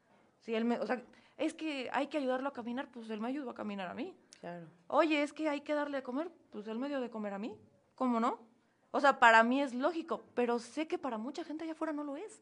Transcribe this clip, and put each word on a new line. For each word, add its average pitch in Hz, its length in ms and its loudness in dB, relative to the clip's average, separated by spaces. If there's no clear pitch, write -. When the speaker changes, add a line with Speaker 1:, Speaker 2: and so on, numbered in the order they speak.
Speaker 1:
Si 226 140 -4
él 226 100 2
me, 233 140 2
o 208 80 -2
sea, 240 160 -2
"Es 311 160 0
que 294 400 -4
hay 277 140 0
que 269 120 -4
ayudarlo 262 300 0
a 269 40 -8
caminar", 247 380 -6
pues 226 200 -12
él 220 100 -4
me 226 80 -4
ayudó 262 220 -4
a 226 40 -8
caminar 202 340 -6
a 190 60 -10
mí. 311 220 -8
Speaker 2:
Claro. 175 260 -10
Speaker 1:
"Oye, 302 360 4
es 294 120 -4
que 311 160 -2
hay 285 100 -2
que 302 140 -4
darle 294 240 -2
de 247 40 -6
comer", 285 280 -4
pues 208 160 -10
él 220 120 -6
me 269 100 -4
dio 277 120 -4
de 233 100 -6
comer 208 240 -6
a 190 40 -6
mí, 269 160 -8
¿cómo 247 260 2
no? 262 280 0
O 240 80 2
sea, 269 200 6
para 226 240 10
mí 254 160 2
es 262 140 -2
lógico, 294 500 -2
pero 240 240 2
sé 302 300 -6
que 349 100 -2
para 247 200 -4
mucha 285 260 -6
gente 311 200 -8
allá 320 100 -6
afuera 320 180 -2
no 294 120 -4
lo 277 120 -6
es. 403 260 -12